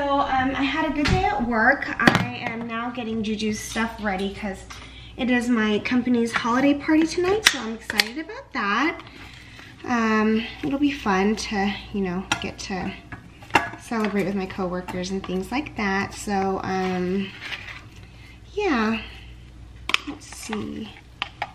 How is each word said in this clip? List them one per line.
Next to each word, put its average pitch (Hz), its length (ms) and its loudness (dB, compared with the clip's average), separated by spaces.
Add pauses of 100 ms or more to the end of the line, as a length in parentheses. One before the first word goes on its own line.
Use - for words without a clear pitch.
(200)
um, 262 360 4
I 277 80 0
had 302 280 2
a - 20 -4
good 294 140 2
day 370 180 6
at 403 220 2
work. 240 380 4 (140)
I 240 500 4
am 233 180 -4
now 226 220 -4
getting 226 340 -4
Juju's 214 360 0
stuff 226 440 -4
ready 196 300 -2
'cause 196 300 -6 (540)
it 247 120 0
is 240 200 4
my 214 300 4
company's 233 540 2
holiday 262 400 4
party 311 320 4
tonight, 370 420 2
so 277 120 4
I'm 226 160 -4
excited 220 420 -2
about 440 360 -10
that. 247 460 0 (840)
Um, 220 600 4 (200)
it'll 277 160 0
be 285 120 4
fun 208 440 2
to, 202 380 0 (200)
you 202 80 -2
know, 185 220 0 (180)
get - 180 -6
to 185 320 -6 (880)
celebrate 202 460 0
with 190 100 0
my 190 120 -2
coworkers 180 640 -4
and 190 120 -2
things 185 280 -4
like 277 260 -4
that. 196 380 0
So, 190 480 0
um, 185 680 0 (1200)
yeah. 226 480 2 (1080)
Let's 294 180 -12 (100)
see. 214 540 -6 (640)